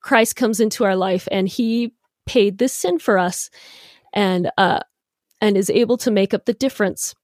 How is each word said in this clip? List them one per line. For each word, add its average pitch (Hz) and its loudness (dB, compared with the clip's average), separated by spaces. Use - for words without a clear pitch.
Christ 226 2
comes 220 0
into 214 0
our 190 2
life, 185 -2
and 190 0
he 233 -2
paid 202 2
this 254 0
sin - -2
for 214 0
us, 180 -2
and, 185 0
uh, 196 2
and 214 2
is 190 0
able 233 2
to - -2
make 196 0
up 196 -4
the 247 -2
difference - -4